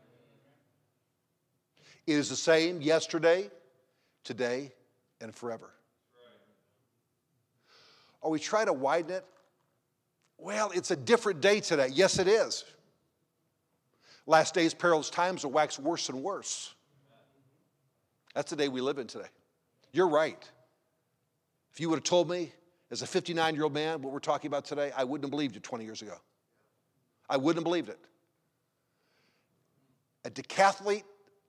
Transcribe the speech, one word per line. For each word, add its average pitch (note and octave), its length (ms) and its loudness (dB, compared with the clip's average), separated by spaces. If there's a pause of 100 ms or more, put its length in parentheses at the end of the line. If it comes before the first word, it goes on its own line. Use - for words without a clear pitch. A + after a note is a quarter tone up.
(2000)
It D#3+ 80 2
is C#3 160 2
the A#2+ 80 -6
same E3 440 2
yesterday, E3 680 2 (720)
today, B2+ 500 -6 (460)
and A2 160 -14
forever. A2+ 380 -12 (2500)
Are D#3 60 -2
we D#3 100 0
trying G#3+ 280 0
to F3+ 60 2
widen D3+ 380 0
it? F#3 140 -8 (1120)
Well, G#3 340 -2
it's F3+ 200 -2
a F3 40 2
different F#3+ 460 2
day G3+ 180 6
today. C#3 280 2
Yes, F3+ 300 4
it F#3 100 2
is. F#3+ 360 2 (1600)
Last D#3 280 6
days, E3 200 2
perilous E3 360 2
times F3 340 -2
will C#3 80 -4
wax D3+ 260 2
worse D3 300 -4
and C3+ 160 -8
worse. - 500 -8 (1600)
That's C#3+ 180 -6
the E3 40 -8
day C#3+ 140 0
we B2+ 100 -6
live C#3 200 -4
in A2+ 80 -8
today. G2 220 -14 (600)
You're F3+ 160 4
right. D3 420 0 (1200)
If - 80 -16
you E3 100 -2
would D#3+ 80 2
have C3 60 -6
told F3 260 4
me F3 240 -6 (360)
as A#2+ 120 -8
a B2 60 -6
fifty-nine-year-old D#3+ 640 0
man D3+ 280 -2
what C3 120 -8
we're C#3+ 60 -8
talking D3 280 -2
about C#3 160 -4
today, C#3+ 320 -4
I C3 80 -2
wouldn't C#3+ 220 -4
have C#3 60 -6
believed C#3 240 -4
you G#2 60 -16
twenty A2+ 220 -10
years A2 180 -14
ago. G#2 200 -14 (1080)
I C#3 60 2
wouldn't D3+ 220 2
have E3+ 80 -2
believed E3 240 -2
it. - 100 -16 (2250)
A B2 60 -12
decathlete, G3 760 0 (460)